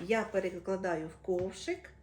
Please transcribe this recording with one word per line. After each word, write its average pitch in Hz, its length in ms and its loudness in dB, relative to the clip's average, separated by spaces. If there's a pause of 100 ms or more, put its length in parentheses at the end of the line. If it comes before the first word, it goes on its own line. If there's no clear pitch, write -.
я 220 220 4
перекладаю 185 880 0
в - 180 -12
ковшик. 190 640 -2 (120)